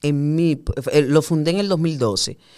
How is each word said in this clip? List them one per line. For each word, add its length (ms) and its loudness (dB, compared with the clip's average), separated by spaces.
en 320 0
mí, 280 0
eh, 100 6
lo 200 2
fundé 300 0
en 60 -2
el 100 -2
dos 100 0
mil 200 -2
doce, 400 -2